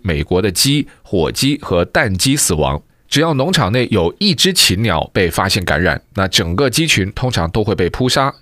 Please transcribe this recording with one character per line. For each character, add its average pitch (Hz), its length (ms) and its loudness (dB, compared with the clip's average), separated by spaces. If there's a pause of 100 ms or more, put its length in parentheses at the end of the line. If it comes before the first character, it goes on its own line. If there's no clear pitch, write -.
美 80 180 0
国 90 200 0
的 101 100 0
鸡、 139 340 0 (160)
火 80 300 0
鸡 135 300 -2
和 90 240 0
蛋 123 280 0
鸡 131 220 0
死 - 180 0
亡。 73 300 -2 (260)
只 143 120 0
要 165 140 0
农 147 180 0
场 107 180 2
内 104 180 0
有 87 300 2
一 196 160 2
只 185 160 2
禽 98 300 0
鸟 90 320 0
被 87 180 2
发 98 160 0
现 95 160 -2
感 78 180 0
染， 85 200 0 (140)
那 95 120 0
整 87 300 -2
个 139 120 2
鸡 160 160 0
群 98 280 0
通 123 180 -4
常 - 200 -2
都 110 120 0
会 104 100 -2
被 104 160 0
扑 127 200 -2
杀， 139 320 0